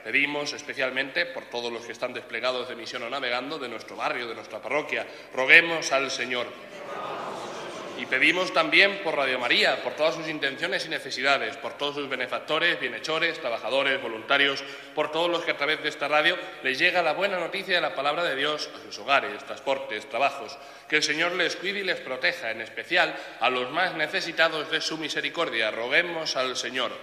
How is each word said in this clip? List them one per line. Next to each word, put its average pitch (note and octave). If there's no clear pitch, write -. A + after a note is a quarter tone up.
Pedimos C#3+
especialmente C3
por A#2
todos A#2+
los A#2
que A2+
están B2
desplegados A#2+
de A#2+
misión A#2
o A#2
navegando C3+
de C3
nuestro A2
barrio, B2+
de A2+
nuestra G#2+
parroquia. A#2+
Roguemos D#3
al C3+
Señor. B2
Y -
pedimos D#3+
también F3
por D3+
Radio C3
María, D#3
por B2
todas D#3
sus D#3+
intenciones D3+
y D#3+
necesidades, C3
por A#2
todos C#3+
sus C#3+
benefactores, C3
bienhechores, D#3
trabajadores, B2+
voluntarios, C3+
por D3+
todos E3+
los E3+
que D#3
a D3
través D3
de D3+
esta D3
radio D#3
les C3
llega F3
la D#3+
buena F#3
noticia F3+
de E3+
la D3+
palabra D3
de D3
Dios D3
a -
sus G#2
hogares, G#2
transportes, A2
trabajos. B2
Que -
el D3+
Señor D#3+
les F3
cuide G3
y G3+
les F3+
proteja, B2+
en A2+
especial D3+
a A#2
los B2+
más E3
necesitados D#3+
de D#3
su E3
misericordia. C#3+
Roguemos D#3
al B2+
Señor. A#2+